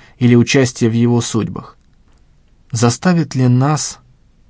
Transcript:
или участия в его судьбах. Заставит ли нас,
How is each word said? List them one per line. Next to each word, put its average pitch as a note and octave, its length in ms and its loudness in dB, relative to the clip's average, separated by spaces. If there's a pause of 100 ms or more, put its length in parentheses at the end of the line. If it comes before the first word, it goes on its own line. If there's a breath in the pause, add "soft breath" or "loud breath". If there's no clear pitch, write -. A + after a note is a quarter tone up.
(180 soft breath)
или A#2+ 160 4
участия B2 540 2
в A2 60 -2
его A#2+ 260 2
судьбах. - 560 -6 (920)
Заставит B2+ 640 0
ли B2+ 140 2
нас, C3+ 500 0 (520)